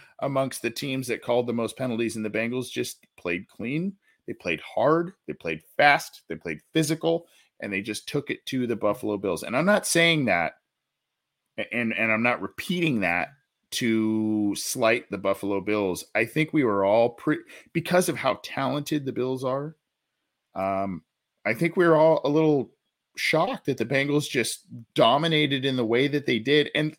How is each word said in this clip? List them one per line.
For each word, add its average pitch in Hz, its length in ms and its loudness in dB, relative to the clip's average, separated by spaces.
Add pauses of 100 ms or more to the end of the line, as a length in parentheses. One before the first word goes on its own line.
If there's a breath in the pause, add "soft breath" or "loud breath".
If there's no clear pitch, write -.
(180 loud breath)
amongst 135 440 -2
the 117 80 -2
teams 131 360 -6
that 117 160 -4
called 120 240 0
the 120 60 -2
most 113 240 -4
penalties. 117 400 -2
And 107 80 -4
the 104 60 -6
Bengals 117 380 -4
just - 380 -8 (100)
played 90 300 -6
clean. 156 460 -6 (340)
They - 60 -8
played - 280 -6
hard. 160 520 0 (160)
They 78 60 -6
played - 280 -8 (140)
fast. - 520 2
They 82 60 -8
played 78 280 -8 (100)
physical, 160 560 0 (320 soft breath)
and 101 120 -8
they 98 80 -2
just 107 280 -8
took 143 200 -4
it - 180 -6
to 127 200 -2
the 113 80 -2
Buffalo 104 440 -2
Bills. 95 260 -4
And 110 120 -4
I'm 160 100 0
not 208 200 2
saying 165 380 2
that, 87 300 0 (1160)
and, 117 220 -2
and 110 180 0
I'm 107 100 0
not 120 200 0
repeating 156 580 -2
that 85 300 0 (400)
to 110 840 0
slight 120 540 0
the 95 80 -4
Buffalo 98 420 -2
Bills. 98 440 -2 (100)
I 113 100 2
think 156 280 -4
we 151 120 2
were 101 200 0
all 113 260 4
pre-, - 340 -4 (280 loud breath)
because 175 360 0
of 139 80 -2
how - 260 -2
talented 139 600 -4
the 131 80 -6
Bills 127 300 -4
are, 139 340 -6 (800)
um, 95 480 -4 (440)
I 110 80 0
think 170 220 -2
we 175 100 4
were 160 100 8
all 160 280 6
a 135 40 0
little 147 440 4 (440)
shocked 180 480 0
that 131 140 0
the 113 80 -2
Bengals 143 420 2
just - 380 -2 (280)
dominated 143 720 4
in 131 120 0
the 120 100 2
way 123 220 4
that 139 180 -2
they 123 120 2
did. 147 360 4
And, 156 240 0